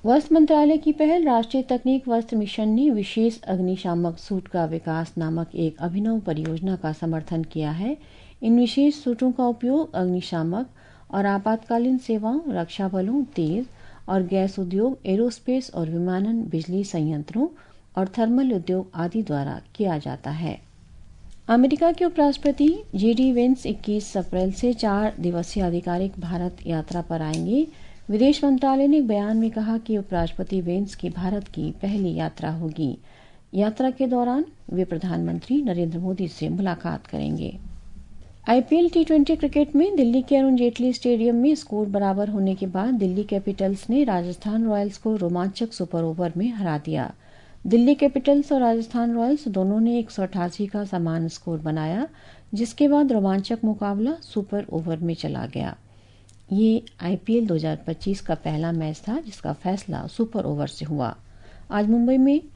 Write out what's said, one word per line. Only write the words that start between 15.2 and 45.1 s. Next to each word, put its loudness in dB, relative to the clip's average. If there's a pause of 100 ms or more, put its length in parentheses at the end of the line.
और -4
विमानन, -2
बिजली -4
संयंत्रों -2 (480)
और -2
थर्मल 2
उद्योग -2
आदि -2
द्वारा -4 (140)
किया -2
जाता -8
है। -6 (920)
अमेरिका 4
के 0
उपराष्ट्रपति 4 (260)
जेडी 4
वेंस 4
इक्कीस -4
अप्रैल 0
से 0
चार 0
दिवसीय -2
आधिकारिक -2
भारत -6
यात्रा -4
पर -4
आएंगे। 0 (440)
विदेश 4
मंत्रालय 4
ने 6
एक 2
बयान 0
में 2
कहा -2
कि -2
उपराष्ट्रपति -2
वेंस -2
की -6
भारत -4
की -6 (120)
पहली -2
यात्रा -4
होगी। -4 (580)
यात्रा 0
के -2
दौरान 0 (280)
वे 0
प्रधानमंत्री -2
नरेंद्र -2
मोदी -4
से -6
मुलाकात -4
करेंगे। -6 (960)
आईपीएल 4
टी 4
ट्वेंटी 4
क्रिकेट 0
में 4
दिल्ली 4
के 2
अरुण 6
जेटली 2
स्टेडियम 2
में 4
स्कोर -4
बराबर 0
होने 0
के -4
बाद -2
दिल्ली 0
कैपिटल्स -2
ने 4
राजस्थान -2
रॉयल्स -2
को 0